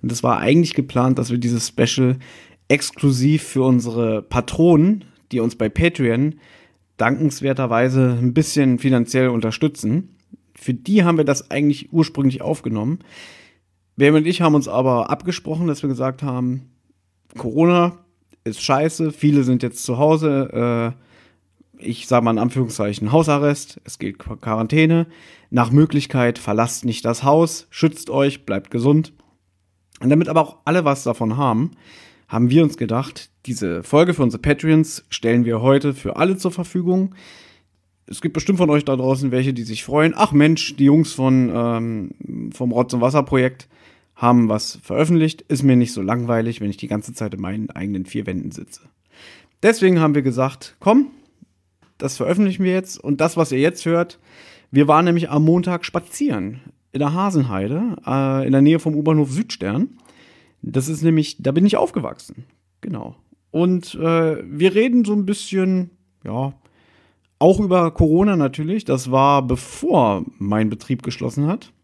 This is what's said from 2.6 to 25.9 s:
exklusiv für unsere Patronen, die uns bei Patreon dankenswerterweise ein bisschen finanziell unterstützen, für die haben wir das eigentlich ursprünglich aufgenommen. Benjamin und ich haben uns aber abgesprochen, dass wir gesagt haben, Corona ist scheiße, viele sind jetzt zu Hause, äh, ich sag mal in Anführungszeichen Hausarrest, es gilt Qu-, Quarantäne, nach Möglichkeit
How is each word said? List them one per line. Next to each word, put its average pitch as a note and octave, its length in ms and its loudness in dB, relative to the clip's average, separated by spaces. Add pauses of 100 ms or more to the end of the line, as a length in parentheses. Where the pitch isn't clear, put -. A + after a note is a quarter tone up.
exklusiv C#3+ 720 0
für - 220 -2
unsere A#2 580 0
Patronen, E3 840 2 (260)
die B2+ 80 -2
uns A#2 160 -2
bei A2+ 120 -2
Patreon C#3+ 680 0 (640)
dankenswerterweise C3 1200 0
ein B2 140 0
bisschen C#3+ 420 2
finanziell B2+ 520 2
unterstützen, A#2+ 880 -4 (380)
für - 220 -6
die G3 280 2
haben E3+ 140 4
wir D#3 80 2
das C#3 240 -2
eigentlich C#3+ 420 -2
ursprünglich C#3 520 0
aufgenommen. B2+ 560 -4 (960)
Benjamin D3+ 300 4
und E3+ 40 0
ich F3 120 0
haben D#3+ 120 4
uns C#3+ 140 2
aber B2 420 0
abgesprochen, E3 560 -6
dass D3 160 -4
wir C#3+ 80 -4
gesagt C3 320 -4
haben, B2+ 460 -4 (720)
Corona E3+ 600 2 (460)
ist A2 180 -8
scheiße, D3+ 520 -2
viele D3 320 2
sind B2+ 180 0
jetzt - 220 -8
zu A#2+ 120 -4
Hause, C3+ 960 0 (840)
äh, - 20 -20
ich - 260 -10
sag A#2+ 180 4
mal A#2 60 2
in A2 80 0
Anführungszeichen A2 720 -2
Hausarrest, D3 720 0
es - 140 -18
gilt G2+ 200 -10
Qu-, - 160 -12
Quarantäne, D#3+ 720 0 (420)
nach A#2+ 220 2
Möglichkeit C3+ 680 2